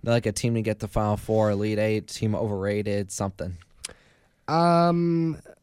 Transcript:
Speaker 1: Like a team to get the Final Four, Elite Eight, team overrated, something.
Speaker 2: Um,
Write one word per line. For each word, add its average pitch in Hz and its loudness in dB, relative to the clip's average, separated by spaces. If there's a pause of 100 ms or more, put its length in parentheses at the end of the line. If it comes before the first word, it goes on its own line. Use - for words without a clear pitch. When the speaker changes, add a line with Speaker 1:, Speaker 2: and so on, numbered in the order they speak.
Speaker 1:
Like 117 2
a 110 0
team 117 -2
to 113 0
get 107 -2
the 110 -6
Final 104 0
Four, 110 2
Elite 104 -2
Eight, 107 0
team 107 -2
overrated, 101 -2
something. 92 -6 (880)
Speaker 2:
Um, 170 2 (220)